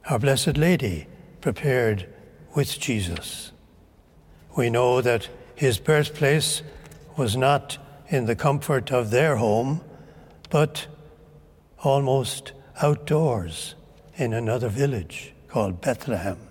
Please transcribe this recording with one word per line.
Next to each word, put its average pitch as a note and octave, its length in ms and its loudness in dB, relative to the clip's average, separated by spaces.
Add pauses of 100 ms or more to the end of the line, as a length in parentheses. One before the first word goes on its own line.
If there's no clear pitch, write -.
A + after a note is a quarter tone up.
(100)
Our B2+ 80 0
Blessed C3+ 380 2
Lady C#3+ 500 2 (340)
prepared A#2 680 0 (480)
with - 240 -2
Jesus. F#2 720 -6 (1040)
We A#2+ 120 2
know B2 320 4
that A#2 280 2 (260)
his B2+ 240 0
birthplace D3+ 840 2 (540)
was A#2+ 200 0
not C3+ 420 2 (300)
in C3 180 0
the A2+ 80 2
comfort C#3+ 560 0
of B2 200 0
their C#3 260 4
home, A#2+ 440 0 (680)
but D3+ 380 0 (960)
almost C3+ 680 0 (320)
outdoors C#3+ 920 0 (400)
in A#2 160 -2
another A2+ 360 -2
village A#2 680 -4 (120)
called G2 340 -2
Bethlehem. G2 580 -4 (120)